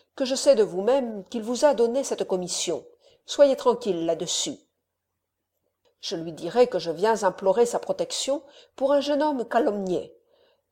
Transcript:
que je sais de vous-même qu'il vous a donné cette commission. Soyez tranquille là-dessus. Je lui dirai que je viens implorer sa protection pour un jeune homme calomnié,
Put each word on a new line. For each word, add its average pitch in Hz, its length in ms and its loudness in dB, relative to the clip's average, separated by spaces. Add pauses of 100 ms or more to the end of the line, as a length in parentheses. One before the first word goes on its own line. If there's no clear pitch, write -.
(160)
que - 80 -2
je 262 120 -2
sais 277 200 6
de 214 80 4
vous-même 208 600 -2
qu'il 226 180 -8
vous 233 220 0
a 285 80 6
donné 233 320 0
cette 208 200 -4
commission. 175 600 -4 (400)
Soyez 277 320 4
tranquille 208 480 0
là-dessus. 165 500 -4 (1400)
Je - 160 -10
lui 165 160 -8
dirai 170 360 2
que 190 120 -2
je 165 120 -6
viens 202 320 0
implorer 196 420 2
sa 226 140 -4
protection 220 600 -4 (360)
pour 269 160 2
un 285 80 4
jeune 285 200 0
homme 285 240 -2
calomnié, 202 680 -2 (560)